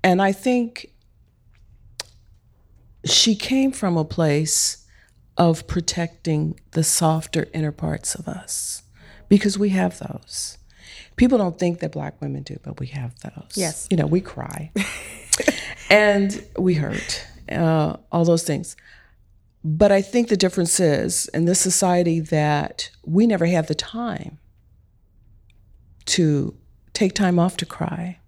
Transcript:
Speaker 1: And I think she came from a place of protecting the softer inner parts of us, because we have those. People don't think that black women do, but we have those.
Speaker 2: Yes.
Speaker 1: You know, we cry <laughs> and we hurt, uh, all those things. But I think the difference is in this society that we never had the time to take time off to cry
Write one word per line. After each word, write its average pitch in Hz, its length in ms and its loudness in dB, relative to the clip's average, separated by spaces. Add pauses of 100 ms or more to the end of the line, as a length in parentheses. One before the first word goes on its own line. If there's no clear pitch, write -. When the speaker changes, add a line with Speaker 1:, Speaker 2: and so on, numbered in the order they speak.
Speaker 1:
And 185 180 4
I 196 100 2
think 240 600 -2 (2250)
she - 300 4
came 269 380 0
from 175 240 0
a 156 80 0
place 156 800 0 (520)
of 170 300 2
protecting 165 920 -4 (120)
the 160 120 0
softer 160 720 0
inner 156 180 -2
parts 156 440 -6
of - 120 -12
us, - 560 -10 (460)
because 202 280 4
we 202 120 2
have 185 300 0
those. - 580 -12 (580)
People 247 220 4
don't 180 200 0
think 175 220 0
that 156 140 -6
black 147 280 -8
women 139 220 -8
do, - 200 -14
but 143 160 -14
we 131 80 -8
have 123 340 -10
those. - 340 -16
Speaker 2:
Yes. 175 340 -4
Speaker 1:
You 190 80 4
know, 147 100 2
we 170 140 2
cry - 500 -12 (600)
<laughs> - 580 -4
and 202 540 6 (140)
we 185 180 2
hurt, - 500 -4 (260)
uh, 160 440 2 (160)
all 170 140 2
those 165 180 4
things. - 320 -6 (880)
But 160 300 4
I 196 80 4
think 233 280 0
the 208 80 4
difference 180 420 2
is 165 500 2
in 165 160 0
this 185 140 2
society 180 600 2
that 151 680 0 (160)
we 190 220 4
never 180 180 2
had 170 220 2
the 151 80 -2
time - 640 -8 (1700)
to 151 500 0 (380)
take 190 200 0
time 180 260 0
off 175 180 0
to 170 80 -6
cry 170 640 -8